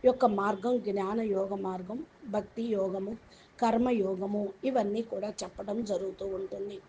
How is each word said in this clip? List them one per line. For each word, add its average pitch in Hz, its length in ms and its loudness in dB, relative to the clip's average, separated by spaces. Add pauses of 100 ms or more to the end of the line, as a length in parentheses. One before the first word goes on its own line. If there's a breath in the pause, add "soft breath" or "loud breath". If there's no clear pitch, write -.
యొక్క 254 200 6
మార్గం 208 520 2
జ్ఞాన 202 440 0
యోగ 196 340 0
మార్గం, 190 500 -4 (220)
భక్తి 208 360 -4
యోగము, 196 540 -2 (440 loud breath)
కర్మయోగము 208 880 2 (140)
ఇవన్నీ 226 380 2
కూడా 208 320 -4 (100)
చెప్పడం 202 420 -4
జరుగుతూ 196 420 -4
ఉంటుంది. 190 600 -6